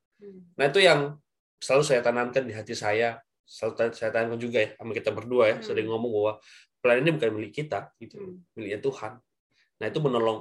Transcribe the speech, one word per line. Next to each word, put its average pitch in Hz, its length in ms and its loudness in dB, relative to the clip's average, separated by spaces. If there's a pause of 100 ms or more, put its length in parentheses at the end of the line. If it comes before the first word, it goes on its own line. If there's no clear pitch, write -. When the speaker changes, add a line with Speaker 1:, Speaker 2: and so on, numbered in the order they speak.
(160)
Speaker 1:
Hmm. 196 240 -20 (160)
Speaker 2:
Nah, 139 160 0
itu 196 80 4
yang 151 400 4 (400)
selalu 139 240 4
saya 135 160 4
tanamkan 120 480 0
di 107 80 -8
hati 110 160 -10
saya, 113 480 -2 (240)
selalu - 320 -6
ta-, 113 160 0
saya 113 160 -4
tanamkan 117 320 -2
juga 120 240 -2
ya 107 60 -8 (100)
sama 110 160 -6
kita 110 160 -2
berdua 113 400 2
ya, 117 80 0
Speaker 1:
Hmm. 110 80 -14
Speaker 2:
sering 110 240 -2
ngomong 117 240 -2
bahwa 107 160 2 (480)
pelayanan 123 240 4
ini 165 160 4
bukan 113 160 2
milik 107 160 -8
kita 123 280 -6 (200)
gitu, 110 160 -20
Speaker 1:
Hmm. 92 240 -16 (160)
Speaker 2:
miliknya 104 240 -8
Tuhan. 113 320 -6 (640)
Nah, 110 180 -6
itu 160 80 -2
menolong, 113 400 2